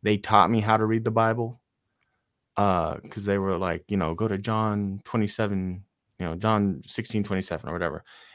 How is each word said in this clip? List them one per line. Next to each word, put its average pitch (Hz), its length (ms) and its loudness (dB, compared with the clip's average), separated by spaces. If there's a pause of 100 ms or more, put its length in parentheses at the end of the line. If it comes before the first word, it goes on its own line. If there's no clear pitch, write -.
they 107 160 4
taught 101 320 6
me 113 100 4
how 110 180 4
to 110 80 2
read 113 180 0
the 113 80 0
Bible, 113 480 0 (960)
uh, 87 420 2 (120)
'cause 101 160 -10
they 101 120 2
were 95 200 0
like, 87 320 -2
you 104 80 0
know, 82 160 0
"Go 110 140 0
to 98 100 -2
John 104 640 -2
twenty-seven, 98 800 -2 (360)
you 90 60 -4
know, 82 100 -4
John 101 500 0
sixteen - 380 -4
twenty-seven 92 460 -4
or - 40 -6
whatever." 85 300 -4 (300)